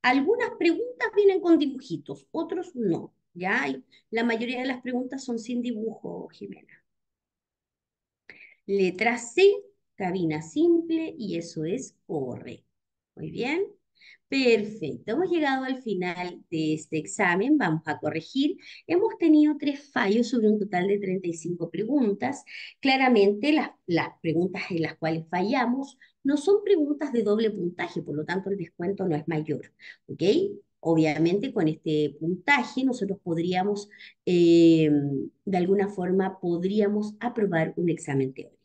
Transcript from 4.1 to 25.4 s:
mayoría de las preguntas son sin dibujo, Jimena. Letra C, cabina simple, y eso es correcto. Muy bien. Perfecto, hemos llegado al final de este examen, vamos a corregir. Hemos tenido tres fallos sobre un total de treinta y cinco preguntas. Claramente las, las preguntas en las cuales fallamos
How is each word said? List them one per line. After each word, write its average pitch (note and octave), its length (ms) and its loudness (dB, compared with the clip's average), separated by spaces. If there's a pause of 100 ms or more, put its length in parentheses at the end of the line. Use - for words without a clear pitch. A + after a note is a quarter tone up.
mayoría A#3+ 380 -2
de C4 60 -4
las B3+ 140 -6
preguntas B3+ 440 -6
son A#3 120 -6
sin A#3+ 240 -6
dibujo, G#3+ 680 -8
Jimena. - 560 -20 (1800)
Letra G3 520 0
C, G4 340 4 (440)
cabina E3+ 460 -2
simple, E4 760 0
y F3 200 -6
eso E3 280 -8
es A3 400 -8
correcto. B2 640 -10 (460)
Muy D#3+ 160 -12
bien. C4+ 320 -2 (640)
Perfecto, G#3+ 840 0
hemos E4+ 180 0
llegado C4+ 360 0
al C4 160 -6
final F3+ 680 -6
de D#3 240 -2
este D#3 240 -6
examen, C4+ 600 2
vamos D#3+ 260 0
a D3 160 -4
corregir. D#3+ 560 -2 (320)
Hemos G4 300 2
tenido D4+ 420 6
tres C#4+ 320 -6
fallos A3+ 380 2
sobre A3 180 2
un G#3 100 4
total F3+ 300 -2
de G3+ 120 2
treinta F#3 280 -4
y E3 60 -4
cinco E3 360 -6
preguntas. A#3 760 -2 (340)
Claramente B3+ 720 4
las, D4+ 200 0 (160)
las E3+ 200 0 (140)
preguntas F3 480 -2
en E3 140 -2
las D3+ 120 -6
cuales D#3+ 340 -4
fallamos B3 680 -2 (260)